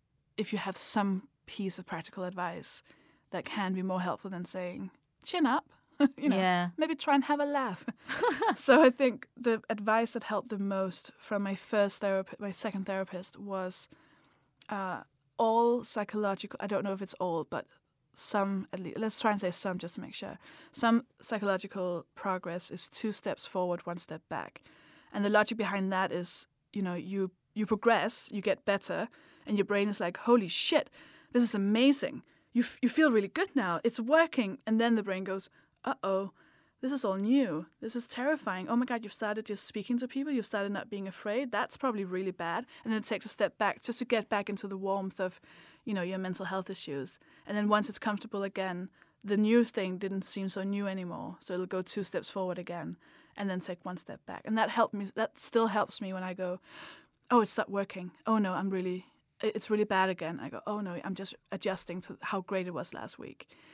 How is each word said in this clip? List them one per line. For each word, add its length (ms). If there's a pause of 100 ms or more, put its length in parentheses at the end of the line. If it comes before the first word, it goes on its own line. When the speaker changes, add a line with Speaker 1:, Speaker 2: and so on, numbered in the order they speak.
(380)
Speaker 1:
if 160
you 60
have 180
some 500 (180)
piece 340
of 60
practical 380
advice 600 (480)
that 140
can 280
be 80
more 200
helpful 280
than 160
saying, 460 (320)
"Chin 220
up," 200 (340)
<laughs> 180
you 120
know, 80
Speaker 2:
Yeah. 400
Speaker 1:
maybe 180
try 200
and 100
have 140
a 60
laugh. 440
<laughs> 60 (600)
So 260
I 80
think 380 (100)
the 320
advice 440
that 100
helped 260
the 80
most 600
from 240
my 100
first 480
therapi-, 380
my 120
second 340
therapist 520
was, 500 (840)
uh, 340 (340)
all 460
psychological, 760
I 80
don't 160
know 100
if 80
it's 140
all, 280
but 220 (500)
some, 580
at 60
least, 180
let's 220
try 120
and 80
say 120
some 260
just 180
to 60
make 140
sure. 240 (320)
Some 340 (160)
psychological 840 (100)
progress 560
is 180
two 220
steps 340
forward, 400
one 140
step 300
back. 340 (500)
And 100
the 60
logic 280
behind 360
that 180
is, 360 (260)
you 80
know, 140
you, 360 (220)
you 120
progress, 680
you 100
get 240
better, 420 (380)
and 120
your 80
brain 220
is 120
like, 180
"Holy 300
shit, 420 (420)
this 120
is 120
amazing. 680 (300)
You 100
f-, 180
you 80
feel 220
really 180
good 260
now. 280
It's 160
working." 580 (100)
And 140
then 140
the 80
brain 200
goes, 260 (360)
"Uh-oh, 460 (500)
this 100
is 140
all 100
new. 500 (160)
This 140
is 100
terrifying. 640
Oh 80
my 100
God, 180
you've 100
started 320
just 200
speaking 340
to 80
people. 240
You've 140
started 260
not 180
being 180
afraid. 440
That's 260
probably 260
really 280
bad." 340 (180)
And 80
then 80
it 60
takes 200
a 40
step 280
back 240
just 180
to 60
get 240
back 200
into 180
the 100
warmth 420
of, 200 (460)
you 80
know, 100
your 160
mental 260
health 240
issues. 480 (300)
And 100
then 120
once 200
it's 80
comfortable 460
again, 460 (340)
the 140
new 260
thing 340
didn't 280
seem 240
so 140
new 220
anymore. 540
So 140
it'll 120
go 160
two 220
steps 260
forward 300
again 380 (380)
and 140
then 120
take 240
one 120
step 280
back. 200
And 120
that 120
helped 240
me, 120 (100)
that 240
still 280
helps 340
me 100
when 120
I 100
go, 260 (720)
"Oh, 100
it's 160
not 120
working. 420 (140)
Oh 140
no, 140
I'm 160
really, 360 (380)
i-, 120
it's 140
really 140
bad 260
again." 300
I 100
go, 180
"Oh 140
no, 220
I'm 120
just 200 (160)
adjusting 500
to 200
how 200
great 260
it 60
was 200
last 260
week." 280 (260)